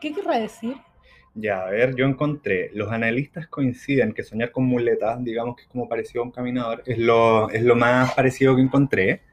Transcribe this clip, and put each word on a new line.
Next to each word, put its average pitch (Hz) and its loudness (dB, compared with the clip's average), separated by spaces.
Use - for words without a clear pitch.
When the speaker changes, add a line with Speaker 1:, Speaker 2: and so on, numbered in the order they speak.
Speaker 1:
¿Qué 302 -8
querrá 339 -2
decir? 226 -8
Speaker 2:
Ya, 104 -4
a 92 -6
ver, 123 0
yo 127 0
encontré. 139 -2
Los 104 -6
analistas 117 -4
coinciden 127 -2
que - -8
soñar 113 -6
con 131 -2
muletas, 120 0
digamos 117 -6
que - -20
es - -20
como 120 -8
parecido 117 -6
a 123 -8
un 123 -14
caminador, 123 -6
es 113 -4
lo, 113 4
es 110 -2
lo 120 4
más 123 2
parecido 131 4
que 131 4
encontré. 131 2